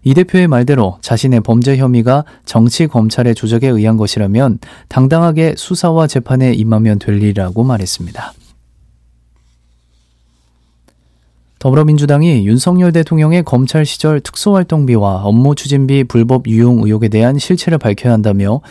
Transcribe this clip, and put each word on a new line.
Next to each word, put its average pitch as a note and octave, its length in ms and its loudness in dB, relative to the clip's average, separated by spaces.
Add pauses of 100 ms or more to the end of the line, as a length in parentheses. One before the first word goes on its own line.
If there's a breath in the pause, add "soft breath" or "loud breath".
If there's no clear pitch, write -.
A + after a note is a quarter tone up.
이 C3+ 120 2
대표의 F3+ 320 2
말대로 B2 540 0
자신의 A#2+ 400 0
범죄 A#2+ 360 0
혐의가 B2+ 480 0 (200 loud breath)
정치 A#2+ 420 0
검찰의 A#2 480 0
조작에 A2+ 320 -2
의한 A2 280 0
것이라면 G#2+ 640 0 (300 loud breath)
당당하게 D#3+ 680 0
수사와 E3 520 -2
재판에 B2+ 460 0
임하면 A2 440 0
될 G#2 200 -2
일이라고 G2+ 460 -2
말했습니다. G#2 680 -6 (3250)
더불어민주당이 D3 880 2
윤석열 F3 440 2
대통령의 D#3+ 520 0
검찰 C3+ 420 0
시절 D3+ 340 -2
특수활동비와 C3+ 1000 0
업무 A#2 320 2
추진비 C#3 520 0
불법 A#2+ 420 0
유용 A#2 360 2
의혹에 G#2+ 240 0
대한 A#2 300 0
실체를 E3 400 -2
밝혀야 A#2 340 -2
한다며 G#2 580 0